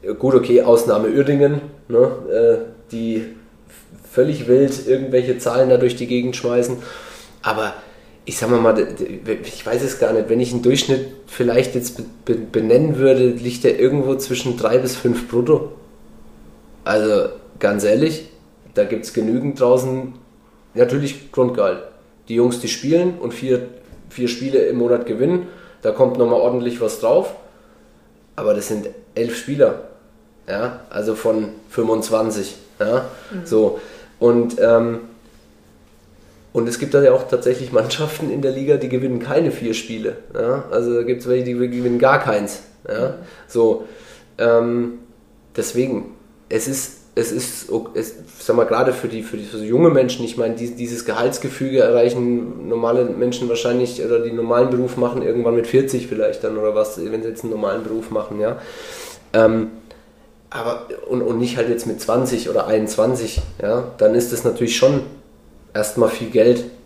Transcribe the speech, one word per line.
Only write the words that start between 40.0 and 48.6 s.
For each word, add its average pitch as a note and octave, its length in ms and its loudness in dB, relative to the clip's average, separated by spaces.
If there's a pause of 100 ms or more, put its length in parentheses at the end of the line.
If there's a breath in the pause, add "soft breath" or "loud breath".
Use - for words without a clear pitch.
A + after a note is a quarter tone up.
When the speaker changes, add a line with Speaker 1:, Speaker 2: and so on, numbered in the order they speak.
Speaker 1:
ja, B2 380 -2
also A#2+ 240 0
da A#2+ 80 0
gibt's A#2+ 240 -4
welche, B2+ 160 2
die B2 100 -4
gewinnen B2 460 -2
gar C3+ 200 4
keins, G#2 440 -2 (240)
ja, A#2+ 220 -2
Speaker 2:
Mhm. - 40 -8 (340 loud breath)
Speaker 1:
so, A2+ 380 2 (520 loud breath)
ähm, A#2+ 600 2 (560)
deswegen, A#2+ 600 -2 (340)
es A2 180 -2
ist, - 300 -8 (160)
es - 200 -2
ist, - 360 -8
o-, A2+ 240 -4
es, A2 200 -6 (260)
sag A2+ 160 0
mal, A#2 100 4